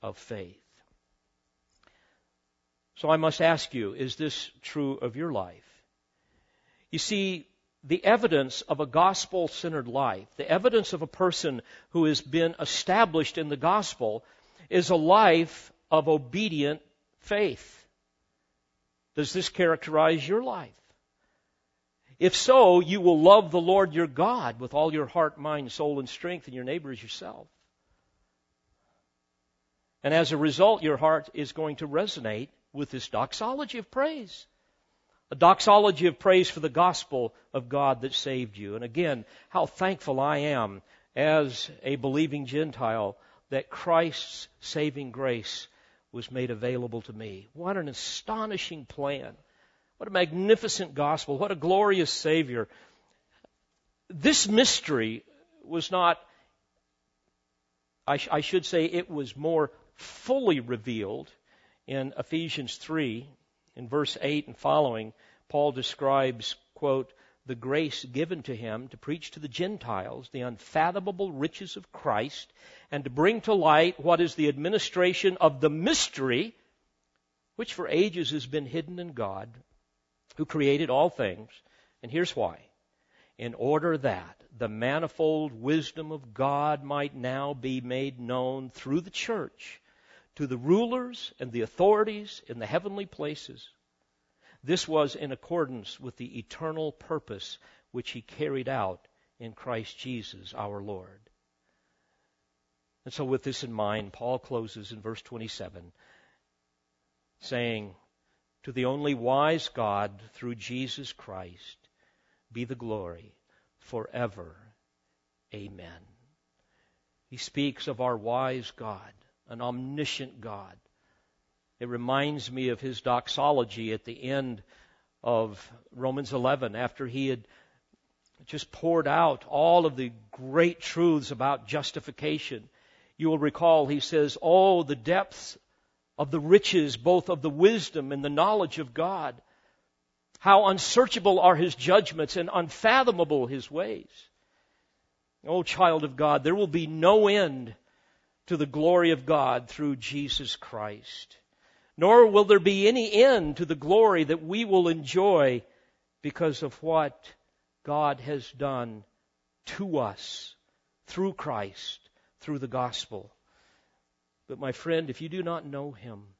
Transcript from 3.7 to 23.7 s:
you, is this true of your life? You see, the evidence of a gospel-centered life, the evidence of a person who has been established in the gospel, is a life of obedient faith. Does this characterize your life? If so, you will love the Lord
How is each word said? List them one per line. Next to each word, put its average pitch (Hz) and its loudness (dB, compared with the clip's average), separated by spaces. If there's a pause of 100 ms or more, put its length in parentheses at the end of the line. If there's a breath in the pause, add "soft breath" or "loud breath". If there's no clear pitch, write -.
you, 107 -4
is 131 -8
this - -8 (120)
true 139 -4
of 123 -6
your 160 -6
life? 90 -10 (1080)
You 160 -6
see, 190 -4 (400)
the 165 -2
evidence 165 2
of 147 -4
a 151 -2
gospel-centered 165 0
life, 117 -2
the - -8
evidence 208 2
of 165 -6
a 160 -8
person 165 -2 (300 loud breath)
who 170 2
has 156 2
been 165 0
established 165 0
in 160 -4
the 147 -4
gospel, 131 -2 (440 soft breath)
is - 2
a 180 4
life 165 4 (180)
of 156 2
obedient 156 -2 (380)
faith. - -4 (1300)
Does 147 -2
this 185 -4
characterize 160 2
your 214 0
life? 196 -10 (1500 soft breath)
If 180 4
so, 208 8
you 180 -2
will 175 6
love 190 8
the 175 2
Lord 185 4